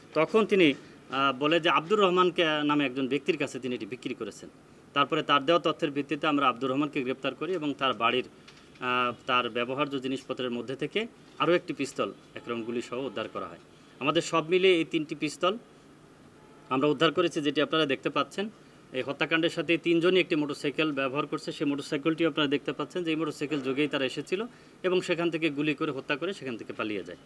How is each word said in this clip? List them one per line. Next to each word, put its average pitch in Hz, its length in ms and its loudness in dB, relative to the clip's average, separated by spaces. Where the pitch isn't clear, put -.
তখন 185 320 4
তিনি, 170 280 6
আহ, - 640 -2
বলে 156 220 4
যে 160 80 0
আব্দুর 160 320 2
রহমানকে 180 440 4
নামে 147 200 2
একজন 131 240 -2
ব্যক্তির 147 280 -2
কাছে 139 220 -4
তিনি 123 160 -6
এটি 107 120 -6
বিক্রি 107 280 -8
করেছেন। 98 340 -10
তারপরে 143 280 2
তার 143 240 2
দেওয়া 170 140 6
তথ্যের 156 300 0
ভিত্তিতে 143 360 -4
আমরা 143 220 4
আব্দুর 123 220 0
রহমানকে 143 320 -2
গ্রেপ্তার 127 320 -4
করি 160 200 -6
এবং 151 240 -4
তার 131 160 0
বাড়ির, 120 300 2
আহ, 123 320 0
তার 123 240 2
ব্যবহার্য 131 520 -2
জিনিসপত্রের 131 480 -4
মধ্যে 120 260 -6
থেকে 202 300 -4
আরও 156 140 4
একটি 175 200 0
পিস্তল, 127 400 -4
এক - 120 -16
রাউন্ড 117 200 -6
গুলি 120 160 -4
সহ 127 240 -6
উদ্ধার 110 220 -6
করা 98 180 -8
হয়। 82 120 -14
আমাদের 156 220 2
সব 160 260 0
মিলে 185 260 6
এই 165 100 2
তিনটি 156 300 -4
পিস্তল 156 420 -2
আমরা 135 180 2
উদ্ধার 151 240 4
করেছি, 170 280 0
যেটি 147 220 0
আপনারা 156 240 2
দেখতে 135 240 -2
পাচ্ছেন। 151 380 -4
এই 131 100 -4
হত্যাকাণ্ডের 156 480 0
সাথে 165 260 0
তিনজনই 170 440 4
একটি 170 160 0
মোটরসাইকেল 147 560 -2
ব্যবহার 135 340 -2
করছে, 151 260 -6
সেই 156 140 -4
মোটরসাইকেলটিও 151 640 0
আপনারা 147 200 0
দেখতে 143 240 -2
পাচ্ছেন 151 320 -6
যে 165 60 -2
এই 156 60 0
মোটরসাইকেল 151 440 -4
যোগেই 135 280 0
তারা 135 160 -2
এসেছিল 151 400 -4
এবং 185 180 2
সেখান 170 300 0
থেকে 160 200 0
গুলি 147 240 -2
করে 156 160 -2
হত্যা 135 260 -4
করে 175 160 -4
সেখান 131 240 -8
থেকে 104 160 -12
পালিয়ে 107 320 -4
যায়। 85 220 -14